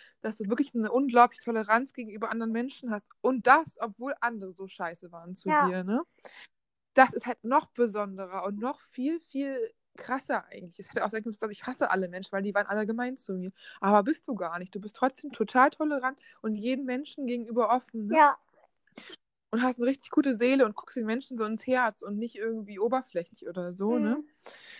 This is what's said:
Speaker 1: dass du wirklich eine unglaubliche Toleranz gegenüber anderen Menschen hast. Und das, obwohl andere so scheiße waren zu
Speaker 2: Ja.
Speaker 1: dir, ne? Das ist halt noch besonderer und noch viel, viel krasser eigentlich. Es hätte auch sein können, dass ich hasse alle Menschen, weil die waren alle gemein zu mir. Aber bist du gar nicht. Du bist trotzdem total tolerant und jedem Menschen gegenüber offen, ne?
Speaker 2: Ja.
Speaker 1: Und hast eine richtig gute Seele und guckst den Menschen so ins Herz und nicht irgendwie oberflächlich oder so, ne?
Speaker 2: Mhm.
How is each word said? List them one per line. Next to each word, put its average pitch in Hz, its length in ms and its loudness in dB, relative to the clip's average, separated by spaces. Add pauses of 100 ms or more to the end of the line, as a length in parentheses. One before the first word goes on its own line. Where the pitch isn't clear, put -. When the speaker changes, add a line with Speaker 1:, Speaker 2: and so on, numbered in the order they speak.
(220)
Speaker 1:
dass 220 160 -6
du 196 100 -4
wirklich 269 260 0
eine 220 160 0
unglaubliche 240 540 4
Toleranz 226 480 0
gegenüber 214 380 -8
anderen 226 220 -4
Menschen 247 380 -6
hast. 208 140 -6 (160)
Und 254 260 0
das, 294 320 6
obwohl 233 440 -6
andere 202 320 -6
so 190 120 -14
scheiße 175 460 -10
waren 170 220 -14
zu - 160 -6
Speaker 2:
Ja. 294 160 4
Speaker 1:
dir, 185 180 -2
ne? 226 180 0 (920)
Das 262 180 8
ist - 140 -8
halt 240 180 -8
noch 277 220 2
besonderer 196 800 -4
und 208 140 -6
noch 254 220 -6
viel, 311 400 -6
viel 269 500 -6 (260)
krasser 254 500 -6
eigentlich. - 400 -18
Es - 20 -20
hätte 226 160 -2
auch 208 60 0
sein 220 120 -6
können, 220 160 -6
dass 220 120 -4
ich - 160 -12
hasse 254 240 0
alle 185 180 0
Menschen, 185 240 -12
weil 196 100 -2
die 196 120 -4
waren 202 140 2
alle 208 180 -2
gemein 247 320 -4
zu - 160 -10
mir. 185 180 -6 (280)
Aber 202 220 6
bist 277 260 -2
du 262 60 -4
gar 175 240 -6
nicht. 185 160 -12
Du 196 60 -8
bist 208 160 -14
trotzdem 269 340 -2
total 254 380 4
tolerant 277 500 -2 (220)
und 220 140 -2
jedem 254 320 -2
Menschen 262 400 -6
gegenüber 233 420 0
offen, 226 380 -2
ne? 220 100 -2
Speaker 2:
Ja. 294 220 8 (1120)
Speaker 1:
Und 233 120 2
hast 254 140 0
eine 240 100 2
richtig - 220 -4
gute 269 260 4
Seele 254 280 4
und 214 120 -2
guckst - 200 -12
den 226 100 -2
Menschen 247 300 -4
so 220 80 -2
ins 220 220 -4
Herz 254 360 0
und 208 160 -8
nicht 233 180 -8
irgendwie 208 420 -8
oberflächlich 220 680 -4
oder 180 240 -6
so, 208 260 0
ne? 220 180 0
Speaker 2:
Mhm. 302 120 -8 (520)